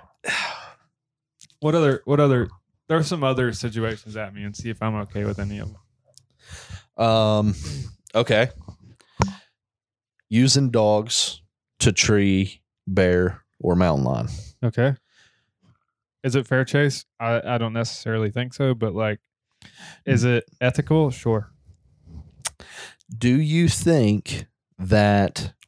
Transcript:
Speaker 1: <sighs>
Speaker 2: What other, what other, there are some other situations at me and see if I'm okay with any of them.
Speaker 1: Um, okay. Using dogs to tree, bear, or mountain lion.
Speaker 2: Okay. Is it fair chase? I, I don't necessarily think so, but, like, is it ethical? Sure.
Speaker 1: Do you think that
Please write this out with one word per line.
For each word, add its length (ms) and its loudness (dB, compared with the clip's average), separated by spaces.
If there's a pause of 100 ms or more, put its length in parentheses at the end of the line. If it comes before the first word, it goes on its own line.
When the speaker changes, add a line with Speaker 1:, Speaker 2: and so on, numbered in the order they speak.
(260)
Speaker 1:
<sighs> 120 -6 (1200)
Speaker 2:
What 160 0
other, 300 2
what 140 2
other, 300 2 (380)
there 100 0
are 60 0
some 200 -4
other 300 0
situations 640 -8
at 160 -12
me 100 -12
and 120 -10
see 160 -10
if 100 -10
I'm 200 -2
okay 240 -6
with 120 -4
any 220 -8
of 100 -10 (1300)
them. 80 2
Speaker 1:
Um, 500 2 (600)
okay. 340 2 (1800)
Using 440 2
dogs 720 0 (380)
to 120 4
tree, 680 2 (260)
bear, 560 2 (160)
or 160 0
mountain 300 2
lion. 220 -4 (360)
Speaker 2:
Okay. 320 0 (1300)
Is 120 -2
it 120 0
fair 180 2
chase? 400 0 (140)
I, 220 0 (140)
I 40 -2
don't 140 -2
necessarily 580 -4
think 240 -8
so, 180 0
but, 220 -4
like, 240 -2 (840)
is 180 2
it 220 2 (140)
ethical? 520 2
Sure. 400 -2 (1600)
Speaker 1:
Do 240 2
you 280 2
think 800 0 (320)
that 760 2 (140)